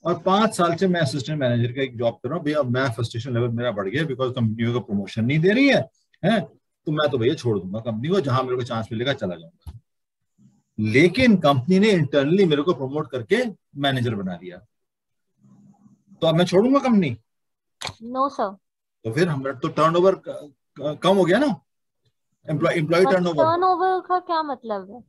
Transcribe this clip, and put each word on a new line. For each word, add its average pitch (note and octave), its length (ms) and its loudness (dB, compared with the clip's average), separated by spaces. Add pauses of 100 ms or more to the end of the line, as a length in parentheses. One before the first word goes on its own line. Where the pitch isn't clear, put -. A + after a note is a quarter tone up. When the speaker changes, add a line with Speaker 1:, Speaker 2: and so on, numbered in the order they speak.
Speaker 1:
और E3+ 140 -2
पांच G#3 380 2
साल E3+ 180 2
से F#3+ 140 0
मैं F3 120 2
असिस्टेंट D3+ 400 -2
मैनेजर A#2+ 320 0
का C3+ 100 -4
एक A#2+ 160 -6
जॉब A#2 160 0
कर - 140 -10
रहा D#3 80 -4
हूँ। D#3 80 -6
भैया, D3+ 180 0
मैं B2+ 300 0
फ्रस्ट्रेशन A#2+ 420 -6
लेवल A#2+ 140 0
मेरा A#2 220 -2
बढ़ G2 180 -4
गया C3+ 140 -2
because B2+ 320 -4
कंपनियों A#2 380 -2
को B2 80 0
प्रमोशन G2+ 440 -4
नहीं C#3 140 0
दे F#3 140 4
रही C4+ 160 4
है, G#3 220 2 (340)
हैं? G#3 200 2 (420)
तो D#3+ 60 -4
मैं D3+ 160 0
तो B2+ 100 -2
भैया A#2+ 160 2
छोड़ A2+ 240 -2
दूंगा F#2 220 -8
कंपनी A2+ 280 -6
को, F#3+ 120 2
जहां C3 240 0
मेरे B2+ 120 -4
को B2 60 -4
चांस A#2 300 -6
मिलेगा A#2+ 200 -2
चला F#2+ 220 -4
जाऊंगा। - 460 -20 (1000)
लेकिन F3+ 560 4
कंपनी D3+ 420 2
ने G#3+ 120 6
इंटरनली D#3+ 540 2
मेरे D3 180 2
को F3 120 0
प्रमोट C#3 360 -6
करके F3 340 -2 (320)
मैनेजर C3 380 -2
बना F#2 220 -6
दिया, F2+ 220 -16 (1600)
तो D#3+ 60 0
अब D#3+ 80 2
मैं F3 100 4
छोड़ूंगा A3+ 340 4
कंपनी? G3 380 2 (680)
Speaker 2:
No, C4 440 -6
सर। G3+ 260 -6 (480)
Speaker 1:
तो A2+ 80 -6
फिर E3+ 160 2
हमारा C3+ 260 -4
तो C#3 140 -6
टर्नओवर E3 460 2
क-, - 400 -14 (260)
क-, D3 220 -6
कम F#3 140 4
हो F#3 80 4
गया F3+ 140 2
ना, C4+ 220 0 (880)
एम्प्लॉय, D#3 240 0
एम्प्लॉय E3 300 2
Speaker 2:
But F3+ 80 2
Speaker 1:
टर्नओवर। F3+ 320 2
Speaker 2:
टर्नओवर F#4 560 0
का F4+ 180 -2
क्या F4 240 -4
मतलब A3 480 -8
है? A#3+ 180 -20